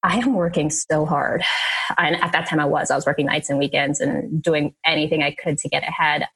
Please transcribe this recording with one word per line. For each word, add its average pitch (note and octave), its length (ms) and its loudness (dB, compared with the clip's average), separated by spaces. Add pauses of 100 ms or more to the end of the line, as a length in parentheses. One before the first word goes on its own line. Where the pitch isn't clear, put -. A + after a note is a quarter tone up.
"I F#3 160 2
am B3 160 2
working E3+ 340 2
so D3+ 380 0
hard." D3+ 360 0 (540)
And E3+ 200 2
at F3 160 -2
that E3 160 0
time D#3 120 2
I D3 60 2
was, D3 240 0
I C3+ 60 2
was C#3 100 -2
working D3 200 0
nights - 220 -2
and C#3 100 0
weekends C#3+ 420 0
and D3+ 420 -2
doing D3 320 0 (100)
anything D#3 380 2
I C#3+ 80 0
could D3 280 -4
to - 100 -6
get C#3 160 -2
ahead. D3+ 520 0